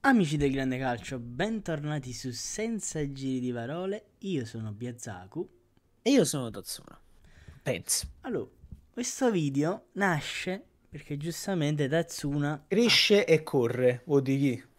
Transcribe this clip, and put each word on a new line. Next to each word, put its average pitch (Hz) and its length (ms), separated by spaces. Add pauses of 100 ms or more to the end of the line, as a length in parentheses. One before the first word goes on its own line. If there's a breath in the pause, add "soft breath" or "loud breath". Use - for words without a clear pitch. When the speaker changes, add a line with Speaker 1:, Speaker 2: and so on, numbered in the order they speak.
Speaker 1:
Amici 170 300
del 143 120
Grande 131 280
Calcio, 127 400
bentornati 147 960
su 127 160
Senza 160 800
Giri 135 280
di 123 120
Parole, 165 520 (160)
io 156 260
sono 110 260
Biazaku. 110 760 (540)
Speaker 2:
E 233 100
io 254 140
sono 131 240
Tatsuna. 95 500 (640 soft breath)
Penso. - 440 (160)
Speaker 1:
Allora, 196 260 (420)
questo 247 400
video 151 640
nasce 185 680 (260)
perché 147 300
giustamente 151 680
Tatsuna 147 640
ha 147 140
Speaker 2:
Cresce 208 600
e 156 160
corre, 123 640
o 143 140
di 135 180
chi? 131 260 (140)